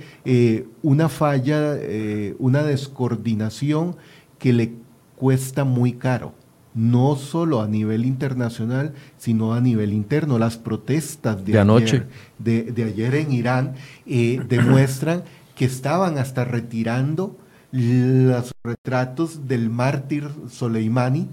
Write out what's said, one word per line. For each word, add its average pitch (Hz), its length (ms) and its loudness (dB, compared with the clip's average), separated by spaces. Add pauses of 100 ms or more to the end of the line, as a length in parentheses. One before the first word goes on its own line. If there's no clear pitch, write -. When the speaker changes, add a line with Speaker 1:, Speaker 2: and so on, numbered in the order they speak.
(260)
Speaker 1:
eh, 120 400 4 (160)
una 156 260 4
falla, 147 720 0
eh, 107 600 -4
una 135 240 2
descoordinación 127 1300 -2 (440)
que 131 120 4
le 113 220 2 (440)
cuesta 131 480 0
muy 123 280 2
caro, 123 400 -4 (400)
no 123 420 4
solo 151 460 -2
a 107 60 -2
nivel 107 380 0
internacional, 131 880 -4 (260)
sino 110 340 0
a 117 80 0
nivel 107 320 2
interno. 135 460 0
Las 113 180 0
protestas 117 880 -4
de 104 80 -2
Speaker 2:
De 110 60 6
Speaker 1:
ayer, - 20 8
Speaker 2:
anoche. 113 420 4 (360)
Speaker 1:
de, 113 240 0
de 117 220 -4
ayer 110 280 -2
en 151 180 -2
Irán, 127 440 0 (320)
eh, 123 360 0
<clears throat> 120 60 -10
demuestran 135 720 4 (340)
que - 80 -2
estaban 143 540 0
hasta 127 260 -2
retirando 123 920 -2 (340)
los 127 800 4 (100)
retratos 131 840 -4
del 117 220 0
mártir 139 580 -2 (220)
Soleimani 123 840 -2